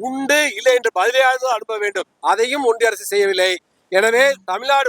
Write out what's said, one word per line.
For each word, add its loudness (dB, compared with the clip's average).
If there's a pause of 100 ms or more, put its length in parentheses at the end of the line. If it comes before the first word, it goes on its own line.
உண்டு 0 (180)
இல்லை 4
என்று -2
பதிலையாவது 2
அனுப்ப -6
வேண்டும். -4 (220)
அதையும் 0
ஒன்றிய 2
அரசு -10
செய்யவில்லை. 0 (400)
எனவே 2 (280)
தமிழ்நாடு 0